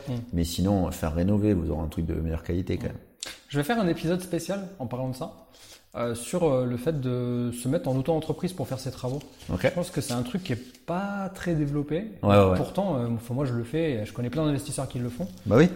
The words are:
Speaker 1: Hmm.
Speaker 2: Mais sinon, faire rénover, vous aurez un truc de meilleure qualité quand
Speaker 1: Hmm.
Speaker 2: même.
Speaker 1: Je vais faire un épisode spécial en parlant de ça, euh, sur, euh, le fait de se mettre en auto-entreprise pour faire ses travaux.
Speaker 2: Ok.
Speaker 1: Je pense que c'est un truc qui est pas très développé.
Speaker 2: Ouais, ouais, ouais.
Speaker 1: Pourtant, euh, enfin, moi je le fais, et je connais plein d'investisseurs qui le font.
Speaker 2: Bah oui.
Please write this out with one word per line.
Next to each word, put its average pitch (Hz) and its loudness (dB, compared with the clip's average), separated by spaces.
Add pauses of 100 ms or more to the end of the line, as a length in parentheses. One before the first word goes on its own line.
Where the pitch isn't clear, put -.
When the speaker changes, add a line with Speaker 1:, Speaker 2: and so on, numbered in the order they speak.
Speaker 1:
Hmm. 131 -6 (200)
Speaker 2:
Mais 85 2
sinon, 90 2
faire 80 -2
rénover, 101 4
vous 80 0
aurez 80 -2
un 80 -2
truc 80 -2
de 82 -2
meilleure 80 -2
qualité 92 -2
quand - -8
Speaker 1:
Hmm. - -4
Speaker 2:
même. - -8 (520)
Speaker 1:
Je 139 -4
vais 147 2
faire 233 0
un 190 2
épisode 170 0
spécial 180 -4 (120)
en 127 -6
parlant 127 -4
de 127 -6
ça, - -12 (480)
euh, 120 -2
sur, 170 -2
euh, 131 4
le 123 0
fait 151 0
de 123 0
se 120 -6
mettre 143 0
en 131 2
auto-entreprise 156 0
pour 127 -4
faire 175 -6
ses - -6
travaux. 127 -4 (320)
Speaker 2:
Ok. 92 0
Speaker 1:
Je 131 4
pense 175 0
que 143 0
c'est 123 -4
un 123 0
truc 180 -4
qui 127 -4
est - -8
pas 196 -2
très 175 -2
développé. 151 0 (100)
Speaker 2:
Ouais, 104 4
ouais, 101 10
ouais. 90 4
Speaker 1:
Pourtant, 175 0
euh, 120 0
enfin, 113 -6
moi 139 0
je 120 -2
le 117 -2
fais, 156 0
et 107 -2
je - -10
connais 123 -4
plein 156 0
d'investisseurs 143 -2
qui 127 -6
le 123 -2
font. 175 -4 (200)
Speaker 2:
Bah 101 6
oui. 170 10